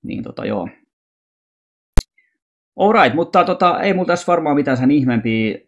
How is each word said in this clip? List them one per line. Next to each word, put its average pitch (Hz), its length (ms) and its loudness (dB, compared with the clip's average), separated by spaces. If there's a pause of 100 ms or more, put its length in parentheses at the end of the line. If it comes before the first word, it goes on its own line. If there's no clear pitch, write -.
Niin - 200 -10
tota, - 220 -12
joo. 104 240 -6 (2000)
All 202 140 2
right, 147 220 4
mutta 170 280 2
tota, 180 380 0
ei 196 120 0
mulla 180 140 -2
tässä 175 240 -2
varmaan 156 240 0
mitään 139 220 0
sen 127 140 2
ihmeempiä. 113 680 0 (100)